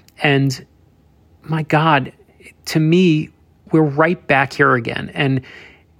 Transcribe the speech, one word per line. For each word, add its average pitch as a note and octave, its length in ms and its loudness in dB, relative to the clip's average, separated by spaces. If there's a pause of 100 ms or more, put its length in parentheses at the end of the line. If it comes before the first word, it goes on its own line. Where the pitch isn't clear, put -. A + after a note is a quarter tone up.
(220)
And C#3 420 0 (800)
my D#3 220 -6
God, D3+ 480 0 (540)
to - 120 -2
me, D#3+ 520 2 (420)
we're D#3+ 100 4
right D#3 460 0
back C3+ 240 2
here C#3 220 2
again. - 400 -6
And C3+ 260 -2 (600)